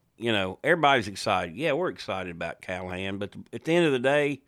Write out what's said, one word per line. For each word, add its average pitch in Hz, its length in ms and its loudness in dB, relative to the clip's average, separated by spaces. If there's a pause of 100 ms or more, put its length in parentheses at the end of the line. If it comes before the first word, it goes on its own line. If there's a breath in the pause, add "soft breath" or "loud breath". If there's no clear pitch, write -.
(180)
you 117 140 -2
know, 95 320 0
everybody's 139 460 4
excited. 92 480 -2
Yeah, 147 160 0
we're 165 160 -2
excited 92 420 -6
about 85 300 -8
Callahan, 92 560 -6
but 98 160 -8 (180)
at 117 140 -10
the 160 100 2
end 175 100 6
of 151 60 4
the 131 80 2
day, 143 480 2